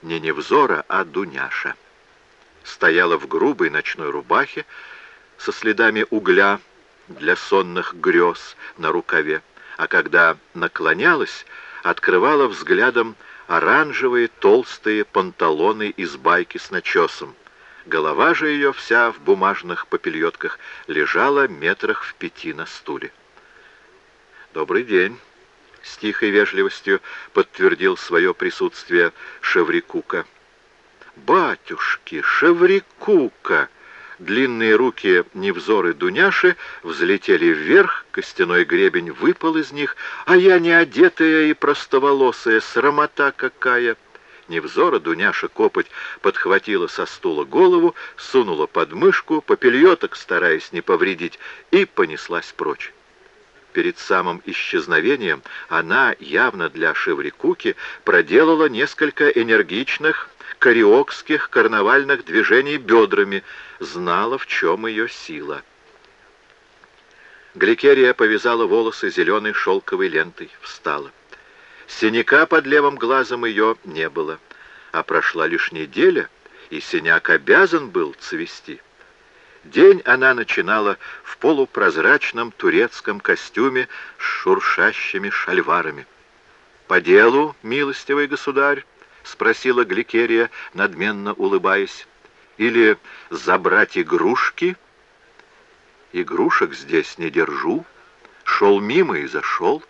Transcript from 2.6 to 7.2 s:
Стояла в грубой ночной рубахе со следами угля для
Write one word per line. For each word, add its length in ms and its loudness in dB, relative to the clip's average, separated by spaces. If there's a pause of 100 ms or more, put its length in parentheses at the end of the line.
Стояла 540 0
в 100 -8
грубой 420 0
ночной 400 -6
рубахе 560 -4 (720)
со 140 -8
следами 580 0
угля 500 2 (480)
для 280 -4